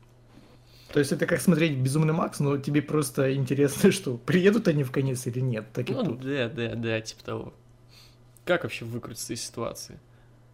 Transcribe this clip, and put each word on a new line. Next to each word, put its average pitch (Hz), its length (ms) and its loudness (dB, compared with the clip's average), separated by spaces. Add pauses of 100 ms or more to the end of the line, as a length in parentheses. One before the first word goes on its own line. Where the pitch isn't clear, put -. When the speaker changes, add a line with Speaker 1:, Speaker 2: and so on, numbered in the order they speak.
(920)
Speaker 1:
То 147 80 2
есть 139 120 2
это 165 140 -2
как 156 160 0
смотреть 160 380 4
"Безумный 156 340 2
Макс", 185 260 -2
но 143 180 2
тебе 147 260 0
просто 143 500 0
интересно, 139 580 4
<laughs> - 0 -
что 127 260 -2
приедут 185 500 4
они 147 160 2
в 127 80 -6
конец 135 340 -2
или 120 140 -4
нет, 120 340 -2
так 123 160 -4
и - 40 -2
Speaker 2:
Ну 262 100 -2
Speaker 1:
тут. 127 180 -2
Speaker 2:
да, 131 280 -2
да, 110 260 -4
да, 113 260 -2
типа - 220 -14
того. - 300 -8 (920)
Как 175 180 0
вообще - 220 -8
выкрутиться 117 480 -8
из 120 100 -8
ситуации? - 560 -10 (540)